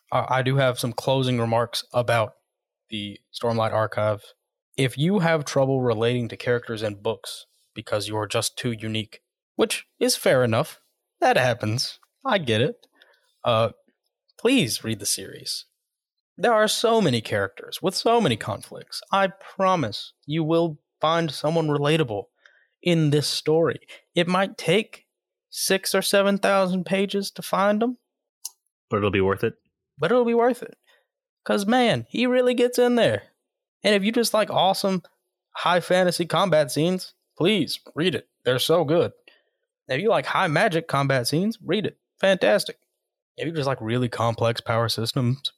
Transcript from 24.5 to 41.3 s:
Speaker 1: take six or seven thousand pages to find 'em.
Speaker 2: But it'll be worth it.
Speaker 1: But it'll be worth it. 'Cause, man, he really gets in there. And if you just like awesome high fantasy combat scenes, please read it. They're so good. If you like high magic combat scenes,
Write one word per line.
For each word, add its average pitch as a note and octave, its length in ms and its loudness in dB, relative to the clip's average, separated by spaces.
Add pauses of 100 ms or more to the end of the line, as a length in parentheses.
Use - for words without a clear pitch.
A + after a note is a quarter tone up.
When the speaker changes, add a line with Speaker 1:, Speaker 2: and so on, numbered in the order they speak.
Speaker 1:
take - 480 -2 (440)
six - 440 -2
or F#3+ 80 2
seven G3+ 360 2
thousand F#3 460 0
pages G3 480 -2
to F3 100 -14
find G#3 400 0
'em. B3 160 -2 (920)
Speaker 2:
But G#2+ 80 0
it'll G2+ 120 2
be F#2+ 100 2
worth G2 220 0
it. A2+ 120 -2 (440)
Speaker 1:
But E3 140 0
it'll B3 120 4
be A#3 100 0
worth A#3+ 280 2
it. - 140 -16 (680)
'Cause, G#3 220 0
man, A3 420 2
he B3 180 -2
really B3 280 2
gets A#3+ 240 0
in B3 160 4
there. C#3+ 280 2 (600)
And G#3 120 4
if G3 100 2
you A3 80 0
just A#3 220 0
like G#3 160 2
awesome F#3 520 0 (540)
high F3 240 2
fantasy F3+ 460 2
combat D#3 440 2
scenes, F3 440 -2 (220)
please F3 440 0 (160)
read D#3+ 180 0
it. - 140 -8 (160)
They're B2+ 140 2
so D#3+ 260 2
good. C#3 280 2 (760)
If C3 120 -2
you G#3+ 100 0
like D3+ 160 2
high F3 220 0
magic E3 380 0
combat C#3 400 0
scenes, F#3+ 380 -2